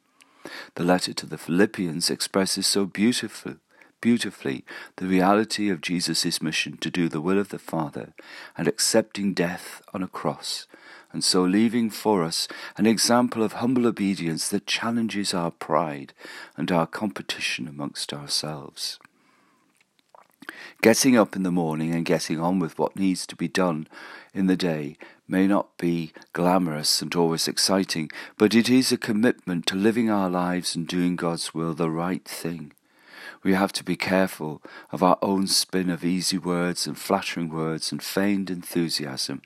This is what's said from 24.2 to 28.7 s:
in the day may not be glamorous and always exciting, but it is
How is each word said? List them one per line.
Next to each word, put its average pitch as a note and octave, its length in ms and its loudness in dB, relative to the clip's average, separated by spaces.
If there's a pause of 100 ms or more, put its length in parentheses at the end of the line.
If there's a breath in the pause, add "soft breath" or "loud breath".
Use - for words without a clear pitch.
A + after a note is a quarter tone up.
in F#2+ 120 0
the F#2 120 4
day D#2 400 -4 (300 loud breath)
may F#2 200 2
not G2+ 300 0
be E2+ 360 -2 (200 loud breath)
glamorous F2 680 2
and D#2+ 140 -6
always E2 320 2
exciting, F#2 640 0 (260 loud breath)
but G#2+ 160 6
it A2+ 160 6
is B2+ 220 4